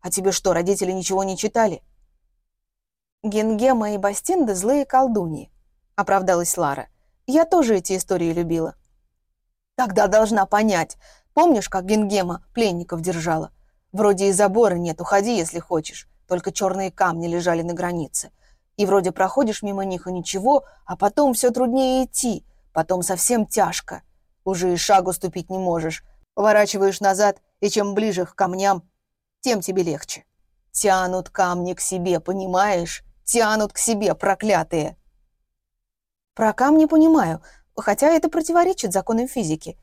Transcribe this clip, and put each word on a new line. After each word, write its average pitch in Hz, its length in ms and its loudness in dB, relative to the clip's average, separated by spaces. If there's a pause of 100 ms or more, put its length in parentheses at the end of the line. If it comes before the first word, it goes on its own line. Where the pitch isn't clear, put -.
А 180 100 -10
тебе 190 220 0
что, 180 220 0
родители 185 360 0
ничего 190 320 -2
не 190 140 -4
читали?» 214 480 0 (1400)
«Гингема 214 680 0
и 202 60 -4
Бастинда – 202 580 -2
злые 262 300 0
колдуньи», 208 680 0 (420)
оправдалась 190 640 0
Лара. 143 320 -4 (400)
«Я 311 160 4
тоже 294 320 2
эти 185 200 -4
истории 170 360 -2
любила». 165 420 -4 (1040)
«Тогда 208 320 0
должна 214 380 4
понять. 208 500 0 (360)
Помнишь, 294 360 4
как 185 160 -4
Гингема 196 600 0 (100)
пленников 175 460 -2
держала? 160 500 -4 (400)
Вроде 196 380 2
и 196 40 2
забора 202 440 4
нет, 170 240 -6
уходи, 202 360 0
если 170 220 -4
хочешь. - 500 -6 (200)
Только 180 240 -4
черные 190 400 -4
камни 170 340 -2
лежали 170 360 0
на 170 120 -6
границе. 175 560 -6 (460)
И 202 100 2
вроде 190 240 2
проходишь 208 540 -2
мимо 196 200 -4
них, 185 220 -6
и 180 60 -8
ничего, 196 520 0 (220)
а 175 100 -10
потом 294 380 2
все 240 160 2
труднее 254 540 0
идти, - 420 -4 (260)
потом 180 300 -2
совсем 214 440 0
тяжко. - 560 -4 (420)
Уже 185 280 -2
и 175 40 0
шагу 185 360 2
ступить 175 380 -8
не 185 80 -6
можешь. 170 460 -4 (300)
Поворачиваешь 202 680 2
назад, 196 420 2 (160)
и 202 100 -2
чем 202 260 -2
ближе 196 320 -2
к - 100 -20
камням, 190 520 -2 (520)
тем 226 200 -2
тебе 185 220 -2
легче. 156 420 -6 (460)
Тянут 185 600 -2
камни 180 440 -2
к - 60 -12
себе, 175 400 -2
понимаешь? 185 840 -2 (200)
Тянут 214 480 0
к - 60 -12
себе, 208 360 0
проклятые!» 175 840 -2 (1400)
«Про 214 180 0
камни 302 340 4
понимаю, 311 560 4 (340)
хотя 214 300 0
это 320 220 4
противоречит 339 640 0
законам 226 340 0
физики. 160 560 -6